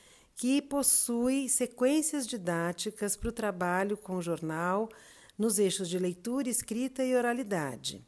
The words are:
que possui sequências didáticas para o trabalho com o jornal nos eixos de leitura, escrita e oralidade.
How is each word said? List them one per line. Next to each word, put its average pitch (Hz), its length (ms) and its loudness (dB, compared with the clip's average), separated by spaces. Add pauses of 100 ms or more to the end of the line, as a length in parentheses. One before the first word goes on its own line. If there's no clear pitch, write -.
(360)
que 262 240 2
possui 269 880 2
sequências 269 800 2
didáticas 175 880 -2
para 233 140 -4
o - 20 -8
trabalho 196 640 0
com 185 200 -6
o 180 60 -2
jornal 170 640 0 (520)
nos 208 200 2
eixos 190 300 2
de 180 100 -2
leitura, 233 520 -2
escrita 247 520 -2
e 254 140 2
oralidade. 202 920 -2